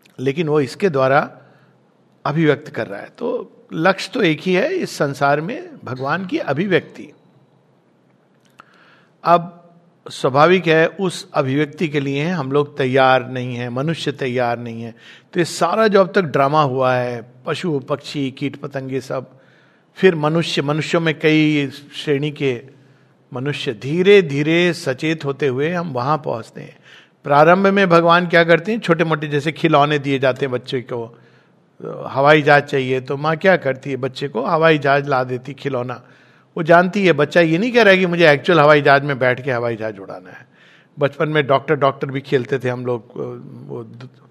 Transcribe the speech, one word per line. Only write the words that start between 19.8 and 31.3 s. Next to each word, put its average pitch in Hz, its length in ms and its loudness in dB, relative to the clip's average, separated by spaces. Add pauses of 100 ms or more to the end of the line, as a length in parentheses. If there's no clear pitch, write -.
फिर 190 200 2
मनुष्य, 160 480 -2
मनुष्यों 151 380 -2
में 156 180 -2
कई 151 520 2
श्रेणी 147 600 -6
के 139 320 -4 (720)
मनुष्य, 135 420 -6
धीरे 180 480 4
धीरे 160 500 0
सचेत 156 520 -4
होते 139 220 -4
हुए 139 260 -2
हम 175 200 -6
वहाँ 131 260 -2
पहुँचते 127 420 -10
हैं। - 180 -20 (460)
प्रारंभ 156 420 6
में 196 220 4
भगवान 170 380 4
क्या 170 180 4
करते 165 280 2
हैं, 233 80 -4
छोटे 165 240 0
मोटे 156 240 -4
जैसे 147 240 -2
खिलौने 151 460 2
दिए 139 200 -2
जाते 127 280 0
हैं 127 60 -6
बच्चे 123 280 -6
को, 117 400 -12 (880)